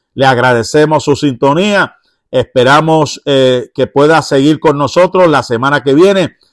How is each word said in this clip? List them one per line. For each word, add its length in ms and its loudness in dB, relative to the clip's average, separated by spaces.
Le 140 -2
agradecemos 800 0
su 120 0
sintonía. 800 -2
Esperamos, 920 0
eh, 480 0
que 120 -2
pueda 360 2
seguir 360 0
con 200 -2
nosotros 500 0
la 140 0
semana 400 -4
que 100 -2
viene 460 0